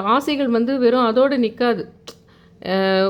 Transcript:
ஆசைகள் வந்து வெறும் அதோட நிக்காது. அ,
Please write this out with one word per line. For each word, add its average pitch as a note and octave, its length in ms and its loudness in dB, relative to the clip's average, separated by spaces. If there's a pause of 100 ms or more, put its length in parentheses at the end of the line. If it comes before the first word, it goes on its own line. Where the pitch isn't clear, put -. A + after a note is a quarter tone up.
ஆசைகள் C#4 460 -2
வந்து A#3 300 0
வெறும் B3 280 2
அதோட B3+ 320 2
நிக்காது. A#3 440 -2 (800)
அ, F#3 120 -4 (340)